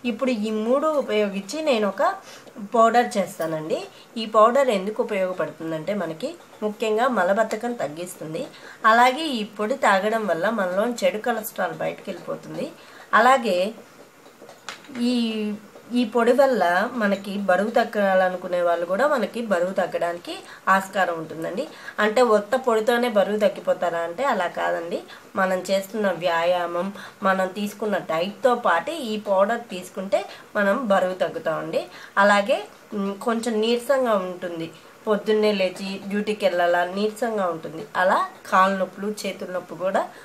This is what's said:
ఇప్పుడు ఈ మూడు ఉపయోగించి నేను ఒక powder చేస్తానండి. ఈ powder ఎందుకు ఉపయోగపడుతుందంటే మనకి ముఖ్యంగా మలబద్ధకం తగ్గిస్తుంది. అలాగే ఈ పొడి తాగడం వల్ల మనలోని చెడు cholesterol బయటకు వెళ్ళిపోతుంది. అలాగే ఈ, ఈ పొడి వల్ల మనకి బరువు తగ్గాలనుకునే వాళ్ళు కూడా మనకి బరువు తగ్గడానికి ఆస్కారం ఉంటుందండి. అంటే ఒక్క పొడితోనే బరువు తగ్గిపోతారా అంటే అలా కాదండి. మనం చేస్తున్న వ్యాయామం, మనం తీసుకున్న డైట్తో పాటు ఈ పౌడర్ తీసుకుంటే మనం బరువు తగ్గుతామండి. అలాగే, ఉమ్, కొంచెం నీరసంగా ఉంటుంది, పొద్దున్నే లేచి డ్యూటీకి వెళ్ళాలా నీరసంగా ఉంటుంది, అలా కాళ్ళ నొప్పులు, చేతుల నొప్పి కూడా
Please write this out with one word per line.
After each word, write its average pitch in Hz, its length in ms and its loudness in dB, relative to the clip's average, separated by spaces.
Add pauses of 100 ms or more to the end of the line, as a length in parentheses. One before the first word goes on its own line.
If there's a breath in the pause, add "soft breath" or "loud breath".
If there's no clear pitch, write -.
ఇప్పుడు 240 260 -2
ఈ 220 200 -2
మూడు 233 360 0
ఉపయోగించి 214 760 -2
నేను 226 260 2
ఒక 330 260 0 (600 loud breath)
powder 226 420 4
చేస్తానండి. 170 720 -4 (280 loud breath)
ఈ 220 100 -6
powder 233 420 6
ఎందుకు 214 340 0
ఉపయోగపడుతుందంటే 165 920 -4
మనకి 185 400 -6 (280)
ముఖ్యంగా 214 460 0
మలబద్ధకం 220 640 0
తగ్గిస్తుంది. 165 760 -8 (380 loud breath)
అలాగే 254 420 6
ఈ 240 180 -2
పొడి 214 300 -4
తాగడం 214 520 2
వల్ల 175 240 0
మనలోని 208 440 -2 (100)
చెడు 180 140 2
cholesterol 214 540 -4
బయటకు 160 340 -6
వెళ్ళిపోతుంది. 170 680 -10 (420 loud breath)
అలాగే 220 600 4 (1300)
ఈ, 226 520 0 (420)
ఈ 247 100 4
పొడి 233 280 4
వల్ల 226 600 4
మనకి 202 460 -2
బరువు 196 320 2
తగ్గాలనుకునే 185 920 2
వాళ్ళు 170 240 0
కూడా 202 220 2
మనకి 240 320 -2
బరువు 190 320 0
తగ్గడానికి 175 640 -4 (300 loud breath)
ఆస్కారం 190 460 2
ఉంటుందండి. 165 540 -6 (300 loud breath)
అంటే 214 240 4
ఒక్క 214 340 4
పొడితోనే 240 520 2
బరువు 202 300 2
తగ్గిపోతారా 180 600 0
అంటే 170 260 -4
అలా 202 220 0
కాదండి. 170 560 -4 (340 loud breath)
మనం 190 220 2
చేస్తున్న 196 520 -2
వ్యాయామం, 175 840 0 (300 loud breath)
మనం 190 260 2
తీసుకున్న 202 500 -4
డైట్తో 180 560 0
పాటు 226 360 0
ఈ 233 300 -6
పౌడర్ 202 400 2
తీసుకుంటే 196 640 -4 (320 loud breath)
మనం 208 300 2
బరువు 185 280 2
తగ్గుతామండి. 165 720 -4 (320 loud breath)
అలాగే, 208 460 4 (300)
ఉమ్, 202 240 -4
కొంచెం 226 420 -2
నీరసంగా 233 540 2
ఉంటుంది, 180 580 -4 (340 loud breath)
పొద్దున్నే 214 460 2
లేచి 190 560 -4
డ్యూటీకి 208 360 -2
వెళ్ళాలా 175 400 4
నీరసంగా 208 600 -2
ఉంటుంది, 160 400 -6 (100)
అలా 226 320 2 (180)
కాళ్ళ 190 320 4
నొప్పులు, 190 360 -4 (120)
చేతుల 185 240 -8
నొప్పి 175 240 -8
కూడా 190 340 0 (160 loud breath)